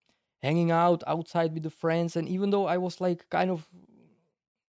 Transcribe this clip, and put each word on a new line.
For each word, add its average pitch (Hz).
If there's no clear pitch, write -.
hanging 165
out 170
outside 165
with 160
the 156
friends, 165
and 165
even 190
though 202
I 165
was, 180
like, 180
kind 180
of, 165